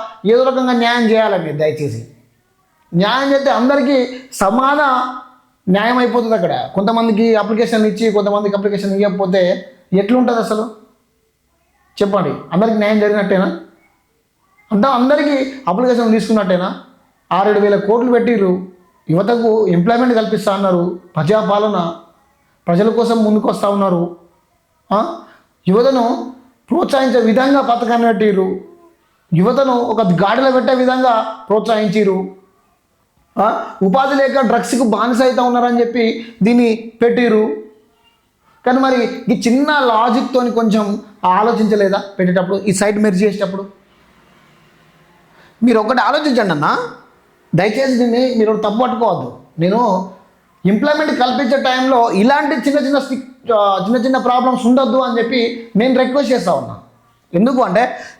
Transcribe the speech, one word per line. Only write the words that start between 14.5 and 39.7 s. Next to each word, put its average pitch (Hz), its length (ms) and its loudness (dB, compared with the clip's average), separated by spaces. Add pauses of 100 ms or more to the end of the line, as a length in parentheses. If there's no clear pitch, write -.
అంతా 214 160 2
అందరికీ 269 640 0 (160)
అప్లికేషన్ 233 440 0
తీసుకున్నట్టేనా? 190 680 0 (500)
ఆరేడు 202 280 2
వేల 202 160 2
కోట్లు 240 360 0
పెట్టిర్రు, 202 540 0 (440)
యువతకు 220 560 0
ఎంప్లాయ్‌మెంట్ 233 480 2
కల్పిస్తా 208 400 -2
అన్నారు, 180 460 -2 (160)
ప్రజాపాలన, 190 800 0 (720)
ప్రజల 180 240 2
కోసం 226 340 0
ముందుకు 214 240 2
వస్తా 202 200 -2
ఉన్నారు. 185 480 -2 (760)
ఆ? 311 300 -2 (460)
యువతను 240 640 0 (380)
ప్రోత్సహించే 262 500 0
విధంగా 269 400 2
పథకాన్ని 233 460 0
పెట్టిర్రు, 190 540 0 (760)
యువతను 247 380 2
ఒక 233 280 0
గాడిలో 202 500 2
పెట్టే 254 240 2
విధంగా 254 640 0 (120)
ప్రోత్సహించిర్రు. 202 920 0 (960)
ఆ? 220 280 -2 (160)
ఉపాధి 269 320 2
లేక 269 260 0
డ్రగ్స్కు 233 440 0
బానిస 226 380 0
అవుతా 254 200 2
ఉన్నారని 240 380 0
చెప్పి 233 640 -2
దీన్ని 226 500 2 (100)
పెట్టిర్రు. 233 540 2 (1080)
కానీ 254 120 2
మరి 262 500 -2
ఈ 196 180 0
చిన్న 285 320 2